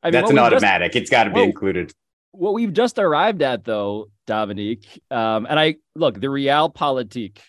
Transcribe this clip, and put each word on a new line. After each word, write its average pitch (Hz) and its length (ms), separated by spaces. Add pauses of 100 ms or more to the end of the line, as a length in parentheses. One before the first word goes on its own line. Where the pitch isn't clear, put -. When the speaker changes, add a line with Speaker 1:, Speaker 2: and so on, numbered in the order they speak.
Speaker 1:
I - 40
mean, 165 60
Speaker 2:
That's 123 120
Speaker 1:
what - 60
Speaker 2:
an 143 120
Speaker 1:
we've 117 80
just 123 120
Speaker 2:
automatic. 87 320
It's 120 140
gotta 113 220
be 101 80
Speaker 1:
what 98 60
Speaker 2:
included. 87 460 (400)
Speaker 1:
what 196 220
we've 220 200
just 233 260
arrived 196 420
at, 127 220
though, 104 440 (200)
Dominique, 104 800
um, 110 400
and 151 100
I, 156 160 (200)
look, 139 240
the 117 80
realpolitik 139 1200